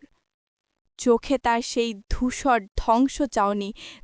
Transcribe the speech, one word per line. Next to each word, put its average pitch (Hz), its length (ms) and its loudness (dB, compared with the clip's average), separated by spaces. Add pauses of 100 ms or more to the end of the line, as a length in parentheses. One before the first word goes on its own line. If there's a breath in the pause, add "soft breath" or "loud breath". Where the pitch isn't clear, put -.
(960)
চোখে 240 400 2
তার 233 240 0
সেই 233 480 -4
ধূসর 247 520 0 (160)
ধ্বংস 247 440 2
চাউনি, 202 520 -2 (300 loud breath)